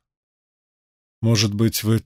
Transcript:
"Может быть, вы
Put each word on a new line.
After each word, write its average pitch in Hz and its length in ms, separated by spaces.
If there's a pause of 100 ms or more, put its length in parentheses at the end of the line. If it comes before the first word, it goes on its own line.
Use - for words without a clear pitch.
(1200)
"Может 110 320
быть, 107 300
вы 110 220